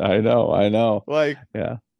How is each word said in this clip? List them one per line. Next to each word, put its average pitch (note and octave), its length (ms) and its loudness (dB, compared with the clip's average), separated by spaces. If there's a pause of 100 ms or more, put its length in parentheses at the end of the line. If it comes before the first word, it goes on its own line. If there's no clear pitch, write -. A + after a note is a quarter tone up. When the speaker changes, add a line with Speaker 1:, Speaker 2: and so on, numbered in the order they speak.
Speaker 1:
I G2 160 2
know, A2+ 340 2
I G2+ 180 2
know. G#2+ 360 0
Speaker 2:
Like D3 320 -2 (160)
Speaker 1:
Yeah. A2+ 240 -8 (220)